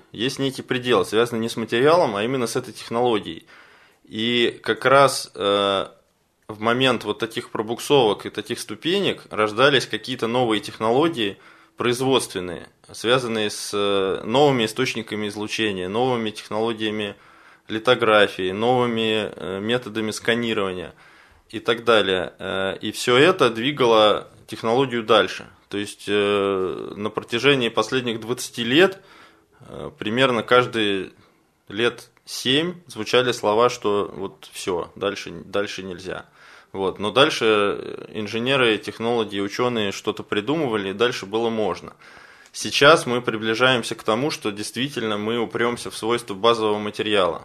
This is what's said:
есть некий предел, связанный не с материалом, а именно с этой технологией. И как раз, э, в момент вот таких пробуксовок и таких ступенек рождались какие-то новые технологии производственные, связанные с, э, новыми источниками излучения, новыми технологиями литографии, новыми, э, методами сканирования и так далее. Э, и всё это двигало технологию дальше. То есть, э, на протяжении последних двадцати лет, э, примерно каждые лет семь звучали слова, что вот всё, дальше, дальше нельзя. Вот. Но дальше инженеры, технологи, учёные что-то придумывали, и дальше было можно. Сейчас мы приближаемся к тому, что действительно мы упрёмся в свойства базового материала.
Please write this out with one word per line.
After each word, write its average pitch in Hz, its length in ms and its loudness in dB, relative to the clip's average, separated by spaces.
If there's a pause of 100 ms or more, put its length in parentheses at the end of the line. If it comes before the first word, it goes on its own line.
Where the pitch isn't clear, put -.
(120)
есть 127 260 -6
некий 135 240 -4
предел, 123 420 0
связанный 117 360 0
не 113 80 -4
с - 80 -10
материалом, 127 600 2
а 101 60 -2
именно 127 240 -2
с - 100 -4
этой 123 160 -8
технологией. 110 760 -4 (580)
И 117 580 -2
как - 220 -2
раз, 135 500 4
э, 98 520 0 (640)
в 104 120 -12
момент 120 440 2
вот 104 140 -4
таких - 320 -6
пробуксовок 113 760 0
и 101 40 -10
таких 110 300 -8
ступенек 156 680 -4
рождались 110 560 2
какие-то 120 400 -6
новые 113 340 0
технологии 117 800 0 (380)
производственные, 117 920 -2 (240)
связанные 113 580 0
с, - 220 -10
э, 98 520 0
новыми 131 420 4
источниками 110 640 -4
излучения, 104 600 -4
новыми 117 420 -2
технологиями 107 880 -4 (520)
литографии, 107 840 4
новыми, 113 840 0
э, 95 260 -8
методами 110 500 -4
сканирования 104 840 -2 (540)
и - 120 -8
так 117 240 -2
далее. 95 540 2
Э, 95 420 -4
и 107 120 -6
всё - 240 2
это 151 340 6
двигало 113 800 4 (180)
технологию 120 580 0
дальше. 104 420 2 (240)
То 101 80 -6
есть, - 300 -10
э, 98 880 0
на 104 120 -4
протяжении 117 640 0
последних 113 500 -2
двадцати 120 440 -8
лет, 160 340 2 (720)
э, 71 300 -12
примерно 120 440 2
каждые 113 680 2 (580)
лет 113 420 -4 (160)
семь 151 480 -2 (120)
звучали 123 460 0
слова, 110 380 4
что 101 440 -2
вот - 380 -12
всё, - 440 -6
дальше, 98 340 -6
дальше 95 520 -6
нельзя. 90 440 -10 (460)
Вот. 95 260 -2
Но 101 120 -4
дальше 110 1040 2
инженеры, 113 640 2
технологи, 107 640 -2
учёные 107 520 -2
что-то - 300 -4
придумывали, 110 680 -2
и 95 40 -4
дальше 117 320 0
было 113 240 -2
можно. 107 420 -4 (600)
Сейчас 151 540 6
мы 123 160 0
приближаемся 113 720 0
к - 80 -16
тому, 120 280 0
что 127 200 -6
действительно 110 680 -6
мы 110 200 -2
упрёмся 117 520 -2
в - 60 -12
свойства 113 380 -2
базового 107 440 2
материала. 104 680 0